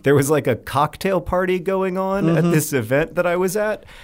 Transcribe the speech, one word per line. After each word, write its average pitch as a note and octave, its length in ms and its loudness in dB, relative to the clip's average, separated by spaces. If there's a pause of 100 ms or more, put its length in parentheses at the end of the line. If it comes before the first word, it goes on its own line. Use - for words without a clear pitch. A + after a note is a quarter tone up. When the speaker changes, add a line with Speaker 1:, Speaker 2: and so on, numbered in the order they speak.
Speaker 1:
there C#3 100 4
was, C#3+ 160 4
like, D3+ 160 2
a B2 100 2
cocktail D#3 680 -2
party F#3 380 0
going F#3+ 380 -2
on F#3+ 320 0
at E3 140 2
Speaker 2:
Mm-hmm. F3 80 2
Speaker 1:
this D#3 200 0
event C#3+ 440 0
that F3 100 0
I F3 100 0
was F#3 220 -2
at. G#3 260 -2 (200)